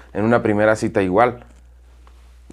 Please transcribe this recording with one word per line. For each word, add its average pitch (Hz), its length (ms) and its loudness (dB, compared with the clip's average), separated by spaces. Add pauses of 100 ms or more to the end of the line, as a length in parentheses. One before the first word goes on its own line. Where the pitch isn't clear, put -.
(140)
en 104 120 -4
una 117 160 2
primera 107 340 0
cita 107 280 -2
igual. 117 400 0 (1080)